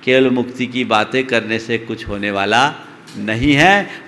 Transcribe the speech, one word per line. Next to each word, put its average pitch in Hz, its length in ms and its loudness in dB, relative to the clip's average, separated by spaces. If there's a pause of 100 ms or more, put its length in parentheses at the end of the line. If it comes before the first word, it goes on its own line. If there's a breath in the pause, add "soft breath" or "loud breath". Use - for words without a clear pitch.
केवल 131 260 4
मुक्ति 123 360 -2
की 123 180 -4
बातें 110 440 0
करने 110 320 -2
से 113 180 -4
कुछ 113 300 -10
होने 101 240 -4
वाला 107 420 2 (440)
नहीं 113 360 0
है, 180 360 4 (180 loud breath)